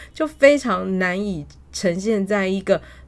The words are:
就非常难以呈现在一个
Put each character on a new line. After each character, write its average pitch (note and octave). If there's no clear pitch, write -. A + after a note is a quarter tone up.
就 D#4
非 D4
常 F#3+
难 F#3
以 E3
呈 F3
现 G3
在 F#3+
一 F#3+
个 F#3